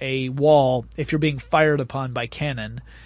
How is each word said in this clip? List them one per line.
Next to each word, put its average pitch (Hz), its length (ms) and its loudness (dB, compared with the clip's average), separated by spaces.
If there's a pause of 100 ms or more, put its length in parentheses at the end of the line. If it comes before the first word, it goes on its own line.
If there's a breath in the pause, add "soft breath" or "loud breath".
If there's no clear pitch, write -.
a 135 260 -4
wall 135 580 4 (120)
if 156 160 -4
you're 156 60 0
being 147 200 0
fired 156 400 2
upon 131 320 -6
by 120 160 -6
cannon. 120 540 -8 (240 soft breath)